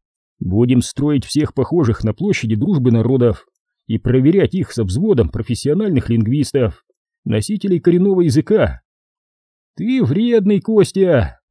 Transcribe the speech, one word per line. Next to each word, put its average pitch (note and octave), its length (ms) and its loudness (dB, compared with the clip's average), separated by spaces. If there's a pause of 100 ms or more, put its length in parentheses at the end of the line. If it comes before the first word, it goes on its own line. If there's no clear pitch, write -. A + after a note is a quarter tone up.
(400)
Будем A#2+ 420 0
строить D3 440 -2
всех - 280 -2
похожих C3+ 500 -2
на G#2+ 100 -2
площади C3+ 420 -4
Дружбы C3 360 0
Народов A#2+ 560 0 (400)
и A2 100 -2
проверять C3 560 2
их F3+ 180 -4
со A#2 120 -4
взводом A#2+ 460 0
профессиональных D3 800 -2
лингвистов, A#2 760 -2 (400)
носителей F3+ 540 -2
коренного F3+ 420 2
языка. D3+ 600 0 (960)
"Ты A#3+ 280 -2
вредный, G3+ 580 0
Костя!" F#3 800 0 (120)